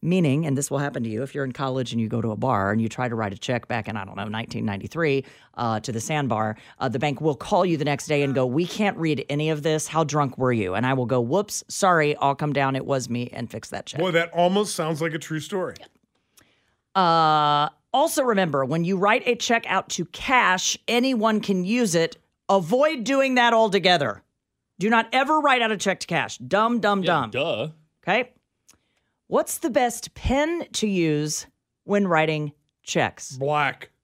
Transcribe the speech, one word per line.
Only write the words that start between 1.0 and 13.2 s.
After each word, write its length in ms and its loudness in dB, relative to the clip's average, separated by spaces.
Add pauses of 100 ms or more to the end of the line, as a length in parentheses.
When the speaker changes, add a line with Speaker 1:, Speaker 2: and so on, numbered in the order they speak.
Speaker 1:
to 80 -4
you 120 -4
if 120 -10
you're 100 -4
in 80 -8
college 400 -4
and 80 -2
you 80 -2
go 120 -2
to 100 -2
a 60 -4
bar 340 2
and 100 2
you 80 0
try 200 -4
to 60 -6
write 180 -4
a 60 -12
check 300 -4
back 200 -4
in, 80 -6
I 80 -8
don't 120 -14
know, 120 -8
nineteen 380 -8
ninety-three, 580 -2 (300)
uh, 260 -2
to 120 -8
the 80 -4
Sandbar, 560 -2 (220)
uh, 100 -4
the 100 -4
bank 240 -2
will 120 2
call 300 0
you 140 0
the 60 -2
next 220 -2
day 160 0
and 120 0
go, 120 2
"We 200 0
can't 320 -2
read 320 -2
any 200 -2
of 120 -4
this. 260 0
How 160 2
drunk 320 -2
were 160 2
you?" 220 0
And 120 0
I 80 2
will 120 -2
go, 140 2
"Whoops, 480 -2
sorry, 480 2
I'll 180 2
come 180 -2
down. 240 0
It 80 -4
was 240 -2
me," 240 -4